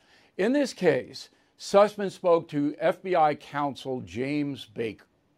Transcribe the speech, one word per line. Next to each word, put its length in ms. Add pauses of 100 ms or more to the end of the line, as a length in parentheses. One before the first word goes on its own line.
(380)
In 140
this 220
case, 560 (280)
Sussman 540
spoke 380
to 300
F 220
B 140
I 200
counsel 640
James 640
Baker. 400 (320)